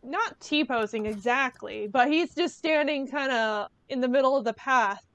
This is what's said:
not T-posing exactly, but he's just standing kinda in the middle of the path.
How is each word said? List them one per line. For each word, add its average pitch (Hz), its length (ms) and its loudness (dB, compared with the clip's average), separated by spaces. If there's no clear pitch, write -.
not 370 380 -6
T-posing 226 640 -2
exactly, 214 800 -4
but 247 240 4
he's 320 220 0
just 330 240 -2
standing 294 500 0
kinda 233 600 -2
in 262 120 -4
the 254 60 0
middle 262 280 4
of 269 100 0
the 226 80 -2
path. 220 600 2